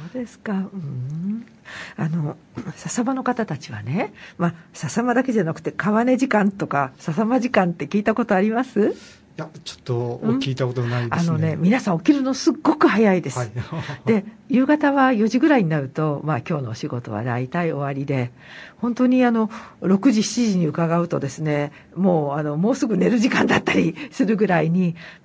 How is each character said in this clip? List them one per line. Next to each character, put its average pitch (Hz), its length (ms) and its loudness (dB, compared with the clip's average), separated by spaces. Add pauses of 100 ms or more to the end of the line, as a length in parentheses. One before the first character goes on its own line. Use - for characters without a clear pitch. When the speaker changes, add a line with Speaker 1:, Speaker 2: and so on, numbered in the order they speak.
(140)
Speaker 1:
で 247 140 -8
す - 120 -20
か。 214 140 -6
う 190 40 -2 (200)
ん。 156 680 -6 (520)
あ 160 100 -2
の、 156 300 -2 (380)
笹 - 280 -6
間 262 120 -2
の 262 80 -6
方 240 240 -2
た 147 100 -6
ち - 140 -14
は 107 100 -10
ね、 143 320 -4 (240)
ま 175 120 2
あ、 170 40 -4 (200)
笹 208 300 -4
間 247 120 2
だ 254 80 4
け 254 100 -2
じ 220 60 2
ゃ 180 40 2
な 160 120 -2
く - 40 -14
て、 147 120 -6
川 214 340 2
根 254 120 4
時 262 120 0
間 208 220 4
と 156 160 -4
か、 139 320 0
笹 165 260 -2
間 247 140 2
時 240 100 -2
間 185 220 4
っ - 20 -4
て 147 140 -6
聞 202 120 0
い 208 40 -2
た 220 100 2
こ 233 100 0
と 214 120 2
あ 185 40 4
り 214 120 2
ま 240 120 0
す？ 254 320 0 (420)
Speaker 2:
い - 20 -12
や、 156 100 -8 (160)
ち - 80 -12
ょ - 40 -14
っ - 60 -20
と、 123 400 -4
Speaker 1:
う 226 120 2
ん。 - 40 0
Speaker 2:
聞 190 120 -4
い 127 40 -2
た 131 100 -2
こ 123 80 -4
と 127 80 -2
な 120 200 0
い 120 80 -4
で 175 100 0
す 170 40 2
ね。 170 60 0
Speaker 1:
あ - 20 0
の 156 60 0
ね、 156 200 0
皆 190 240 4
さ 196 120 0
ん 165 60 0
起 - 60 -6
き 302 80 6
る 277 80 4
の 262 120 0
す 277 180 0
っ - 20 -2 (100)
ご 311 140 2
く 339 100 4
早 202 260 4
い 180 80 2
で 143 100 -8
す。 - 60 -6
Speaker 2:
は 123 80 -2
い。 107 60 -12 (260)
<laughs> - 300 -8
Speaker 1:
で、 220 160 2 (240)
夕 262 180 2
方 302 280 2
は 262 180 4
四 220 160 2
時 240 120 2
ぐ 311 100 4
ら 285 80 6
い 214 60 4
に 160 60 0
な 156 100 0
る 131 100 -4
と、 151 340 -2
ま 151 120 0
あ、 - 20 -2
今 147 220 -4
日 135 40 -4
の 113 80 -6
お - 20 -6
仕 143 140 -8
事 120 240 -6
は 107 120 -4
大 127 260 -2
体 170 240 -2
終 143 80 -4
わ 143 100 -4
り 139 140 -6
で、 127 260 -2 (460)
本 240 180 -2
当 254 120 2
に 254 180 4
あ 240 60 4
の、 220 200 0 (300)
六 196 320 4
時、 214 100 2
七 233 300 0
時 180 40 2
に 165 100 2
伺 165 340 0
う 170 80 -2
と 147 100 -2
で 175 80 -4
す - 120 -10
ね、 147 340 -2 (220)
も 160 400 2
う 151 40 -2
あ 151 40 -4
の、 147 120 -2
も 190 160 2
う 262 40 2
す 285 120 -2
ぐ 220 80 0
寝 180 140 4
る 233 100 4
時 233 100 4
間 - 160 2
だ - 120 2
っ 208 40 2
た - 120 -2
り 170 200 2 (180)
す - 140 -2
る 202 120 0
ぐ 202 100 2
ら 170 140 2
い 160 80 0
に、 175 260 0 (300)